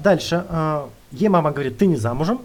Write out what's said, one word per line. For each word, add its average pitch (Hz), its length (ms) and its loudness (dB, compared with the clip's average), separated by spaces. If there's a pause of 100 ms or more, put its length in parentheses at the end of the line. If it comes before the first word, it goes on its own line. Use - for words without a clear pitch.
дальше. 127 440 2
А, 156 400 -2 (240)
ей 180 160 0
мама 165 220 4
говорит, 135 280 -4
«Ты 202 80 4
не 165 100 4
замужем». 135 480 -2